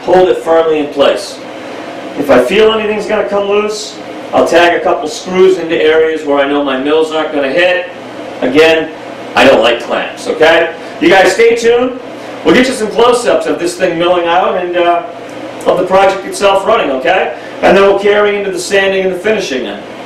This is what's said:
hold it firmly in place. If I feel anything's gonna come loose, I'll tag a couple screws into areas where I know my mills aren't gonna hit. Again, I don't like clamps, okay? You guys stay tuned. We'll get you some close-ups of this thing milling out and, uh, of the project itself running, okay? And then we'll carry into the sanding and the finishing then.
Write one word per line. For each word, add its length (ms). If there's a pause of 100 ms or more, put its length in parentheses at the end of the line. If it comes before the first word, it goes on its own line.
hold 240
it 80
firmly 420
in 140
place. 440 (800)
If 120
I 120
feel 300
anything's 360
gonna 200
come 220
loose, 500 (320)
I'll 160
tag 320
a 20
couple 280
screws 480
into 180
areas 480
where 140
I 100
know 160
my 140
mills 340
aren't 220
gonna 180
hit. 380 (500)
Again, 540 (420)
I 80
don't 180
like 200
clamps, 480
okay? 480 (240)
You 80
guys 240
stay 220
tuned. 440 (460)
We'll 80
get 140
you 60
some 160
close-ups 580
of 100
this 180
thing 220
milling 300
out 280
and, 220
uh, 260 (600)
of 140
the 60
project 420
itself 380
running, 260
okay? 480 (220)
And 140
then 80
we'll 160
carry 380
into 140
the 80
sanding 460
and 80
the 40
finishing 460
then. 180 (240)